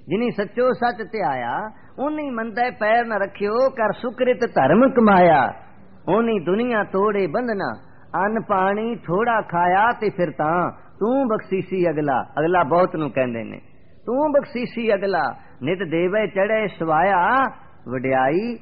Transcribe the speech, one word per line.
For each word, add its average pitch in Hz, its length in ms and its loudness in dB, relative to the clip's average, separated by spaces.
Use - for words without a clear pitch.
ਜਿਨੀ 220 220 -2
ਸੱਚੋ 233 420 -2
ਸੱਚ 233 300 -4
ਧਿਆਇਆ, 160 680 -4
ਉਹਨੀ 294 320 -4
ਮੰਦਾ 233 400 -4
ਪੈਰ 226 240 2
ਨਾ 226 120 -4
ਰੱਖਿਓ, 196 360 -4
ਕਰ 214 220 0
ਸੁਕ੍ਰਿਤ 247 480 -2
ਧਰਮ 185 500 4
ਕਮਾਇਆ। 180 580 6
ਉਹਨੀ 220 300 2
ਦੁਨੀਆ 208 460 0
ਤੋੜੇ 196 420 0
ਬੰਧਨਾ, 180 540 -4
ਅੰਨ 220 240 -2
ਪਾਣੀ 202 480 0
ਥੋੜਾ 208 440 0
ਖਾਇਆ, 180 600 2
ਤੇ 208 100 0
ਫਿਰ 175 200 -2
ਤਾਂ 156 400 0
ਤੂੰ 254 580 -2
ਬਖਸ਼ੀਸ਼ੀ 180 640 -2
ਅਗਲਾ, 143 320 0
ਅਗਲਾ 175 220 2
ਬਹੁਤ 175 340 2
ਨੂੰ 151 140 -4
ਕਹਿੰਦੇ 117 340 -2
ਨੇ, 104 140 -14
ਤੂੰ 277 260 0
ਬਖਸ਼ੀਸ਼ੀ 233 600 -2
ਅਗਲਾ, 190 280 0
ਨਿਤ 175 160 -2
ਦੇਵੇ 180 480 0
ਚੜ੍ਹੇ 214 400 0
ਸਵਾਇਆ, 185 760 2
ਵਡਿਆਈ 131 720 0